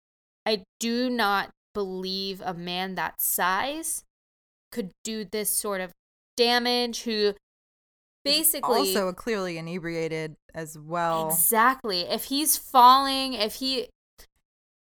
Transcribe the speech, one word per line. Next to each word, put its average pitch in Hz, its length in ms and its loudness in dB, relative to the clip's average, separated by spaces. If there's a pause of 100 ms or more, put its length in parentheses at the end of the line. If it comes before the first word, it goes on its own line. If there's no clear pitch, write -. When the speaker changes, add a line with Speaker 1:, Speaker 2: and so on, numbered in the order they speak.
(460)
Speaker 1:
I 208 180 0 (160)
do 240 300 0
not 202 400 0 (240)
believe 190 720 -6
a 185 100 -4
man 180 420 -6
that - 260 -6
size 226 800 -2 (680)
could 196 200 -6 (120)
do 220 280 -6
this 208 180 -2
sort 196 320 -2
of 185 100 -8 (440)
damage, 240 680 2
who 208 300 0 (920)
Speaker 2:
He's 285 140 2
Speaker 1:
basically 277 400 2 (180)
Speaker 2:
also 185 180 0
clearly 185 440 -4
inebriated 160 760 -6 (180)
as 160 260 -12
well. 160 500 -2
Speaker 1:
Exactly. 220 720 2
If 220 240 -4
he's 285 320 0
falling, 269 760 6
if 233 220 -2
he, 262 320 -4 (960)